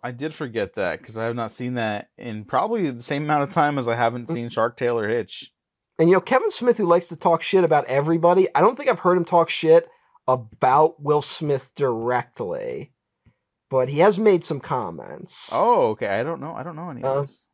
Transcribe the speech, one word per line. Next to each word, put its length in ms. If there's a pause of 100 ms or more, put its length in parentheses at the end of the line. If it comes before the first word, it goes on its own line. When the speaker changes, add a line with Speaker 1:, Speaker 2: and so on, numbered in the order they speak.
Speaker 1:
I 80
did 240
forget 400
that, 280
'cause 160
I 60
have 120
not 160
seen 220
that 420
in 280
probably 460
the 120
same 220
amount 200
of 100
time 240
as 80
I 80
haven't 340
Speaker 2:
Mm. 40
Speaker 1:
seen 180
Shark 260
Tale 220
or 100
Hitch. 440 (460)
Speaker 2:
And, 100
you 80
know, 40
Kevin 300
Smith, 280
who 80
likes 220
to 80
talk 260
shit 220
about 220
everybody, 680
I 60
don't 160
think 120
I've 100
heard 180
him 80
talk 260
shit 380 (380)
about 720
Will 220
Smith 520
directly. 1200 (800)
But 180
he 120
has 180
made 260
some 160
comments. 920
Speaker 1:
Oh, 380
okay. 180
I 140
don't 180
know. 140
I 80
don't 140
know 140
any 120
of 140
Speaker 2:
Uh, 60
Speaker 1:
this. 180 (140)